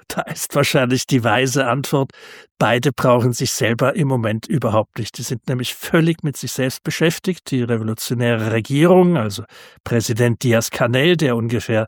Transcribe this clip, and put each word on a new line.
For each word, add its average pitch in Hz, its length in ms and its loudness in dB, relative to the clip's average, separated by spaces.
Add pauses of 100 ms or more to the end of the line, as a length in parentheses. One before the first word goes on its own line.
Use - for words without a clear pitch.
<laughs> - 40 -20
da - 140 -6
ist - 320 -8
wahrscheinlich 131 520 2
die 123 180 2
weise 127 440 2
Antwort, 139 420 -2 (480)
beide 117 340 2
brauchen 123 400 4
sich - 200 -4
selber 120 440 0
im 147 120 0
Moment 110 380 -2
überhaupt 110 520 -2
nicht. - 180 -8
Die - 60 -10
sind - 260 -8
nämlich 127 260 -4
völlig 165 480 0
mit 147 140 -4
sich - 160 -10
selbst - 320 -4
beschäftigt. - 680 -2
Die 131 120 0
revolutionäre 113 880 -2
Regierung, 170 640 4
also 110 280 -4 (400)
Präsident 117 580 0
Díaz-Canel, 127 760 2
der 143 180 2
ungefähr 113 540 -2